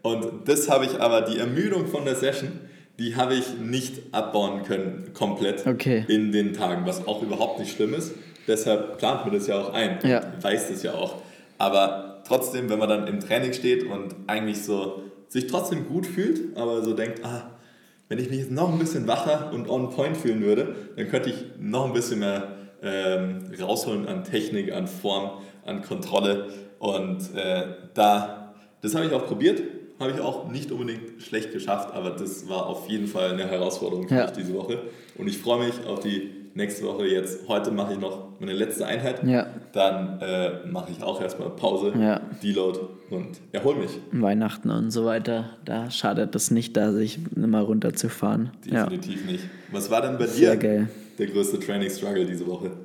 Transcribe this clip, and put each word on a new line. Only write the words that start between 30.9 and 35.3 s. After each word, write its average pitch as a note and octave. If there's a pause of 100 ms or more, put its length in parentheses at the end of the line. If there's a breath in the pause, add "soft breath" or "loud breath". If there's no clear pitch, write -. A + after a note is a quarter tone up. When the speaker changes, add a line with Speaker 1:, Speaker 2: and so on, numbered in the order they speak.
Speaker 1:
schlecht G#2+
geschafft, G2+
aber F#2
das F#2
war F#2
auf F#2
jeden G2+
Fall F#2
eine F#2
Herausforderung F#2
für B2+
Speaker 2:
Ja. B2+
Speaker 1:
mich -
diese F2+
Woche. G2 (340 loud breath)
Und G2
ich G2